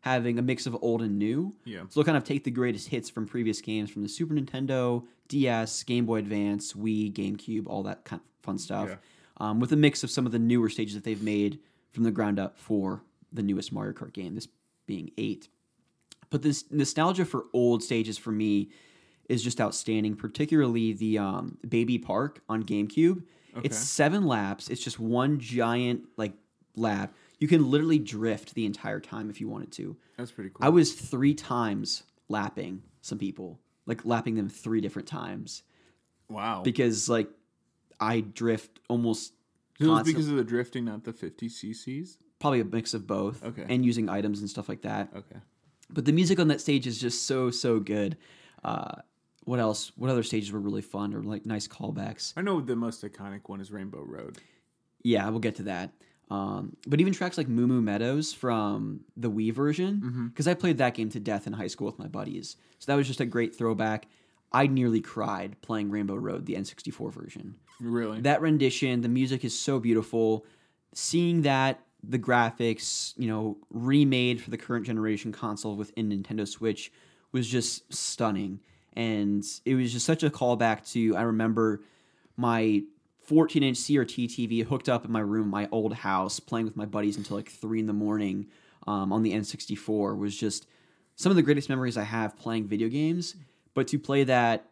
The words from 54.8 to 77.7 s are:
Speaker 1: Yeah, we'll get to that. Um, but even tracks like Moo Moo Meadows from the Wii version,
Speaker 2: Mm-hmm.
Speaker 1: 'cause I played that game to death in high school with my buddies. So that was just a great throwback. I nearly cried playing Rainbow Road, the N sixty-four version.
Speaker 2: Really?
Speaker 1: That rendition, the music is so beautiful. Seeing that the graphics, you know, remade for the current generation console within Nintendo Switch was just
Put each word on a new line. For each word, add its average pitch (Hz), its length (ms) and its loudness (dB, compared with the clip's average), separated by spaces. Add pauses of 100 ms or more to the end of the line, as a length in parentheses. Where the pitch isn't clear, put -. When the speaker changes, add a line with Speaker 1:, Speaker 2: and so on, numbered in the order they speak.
Speaker 1:
Yeah, 107 260 2
we'll 110 120 -2
get 107 160 -2
to 95 80 -10
that. 95 280 -6 (380)
Um, 98 460 -6 (100)
but 147 140 2
even 190 120 4
tracks 180 240 -4
like 147 120 -2
Moo 120 180 2
Moo 123 160 2
Meadows 117 500 -2
from 107 680 -2 (160)
the 113 140 -4
Wii 110 220 -2
version, 156 480 0
Speaker 2:
Mm-hmm. 123 280 -4
Speaker 1:
'cause 135 200 -2
I 180 60 2
played 175 240 0
that 123 160 2
game 110 160 -2
to 110 100 -8
death 104 260 -4
in 104 60 -8
high 104 140 -6
school - 200 -6
with - 120 -8
my 101 100 -12
buddies. 98 480 -10 (220)
So - 120 -6
that 143 60 4
was 139 100 4
just 127 140 -4
a 131 60 2
great 117 280 0
throwback. 110 520 0 (440)
I 135 160 6
nearly 123 360 4
cried 101 580 -6
playing 107 300 -4
Rainbow 101 260 -2
Road, 98 300 -6
the 90 100 -4
N 98 80 -4
sixty-four - 460 -10
version. - 460 -14 (240)
Speaker 2:
Really? 117 420 -2
Speaker 1:
That 147 180 4
rendition, 135 640 4
the 120 60 0
music 127 360 2
is 117 140 -4
so 139 220 0
beautiful. 110 640 2 (480)
Seeing 170 480 2
that 135 420 2 (180)
the 120 160 -2
graphics, 117 1000 2
you 120 120 -2
know, 107 300 -2 (120)
remade 123 720 4
for - 80 -10
the 113 80 -6
current 120 280 -4
generation 110 460 -2
console 104 440 -6
within 107 340 -4
Nintendo 104 360 -2
Switch 107 460 -4 (380)
was 123 180 0
just - 440 -2